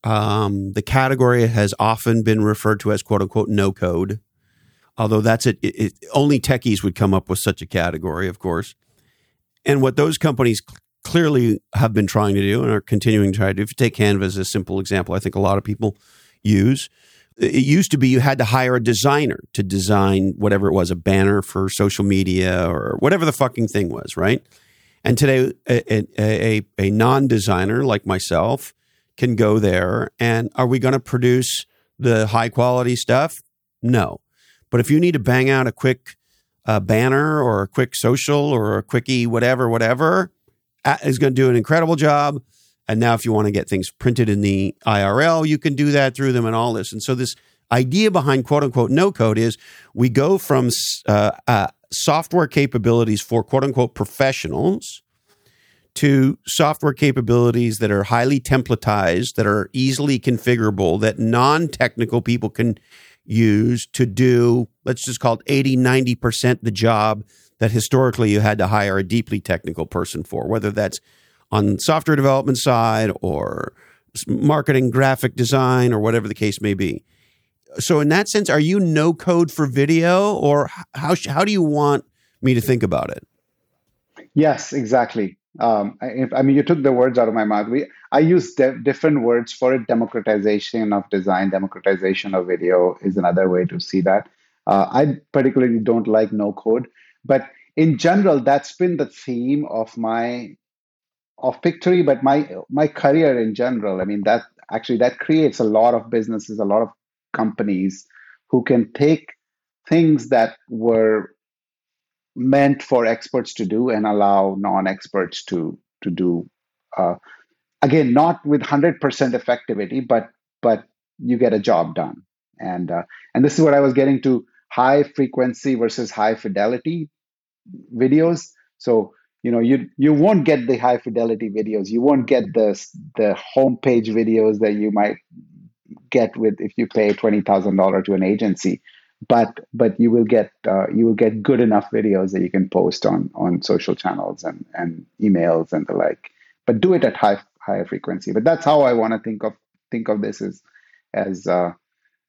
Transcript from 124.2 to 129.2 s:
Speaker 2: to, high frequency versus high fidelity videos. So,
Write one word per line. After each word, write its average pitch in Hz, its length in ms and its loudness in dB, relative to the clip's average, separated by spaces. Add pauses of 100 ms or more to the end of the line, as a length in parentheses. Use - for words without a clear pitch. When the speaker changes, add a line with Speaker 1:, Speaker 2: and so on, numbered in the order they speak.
Speaker 2:
to, 127 240 0 (240)
high 135 320 2
frequency 131 720 -2
versus 113 360 -4
high 110 240 -2
fidelity 120 720 -4 (840)
videos. 151 560 2 (260)
So, 113 380 0 (280)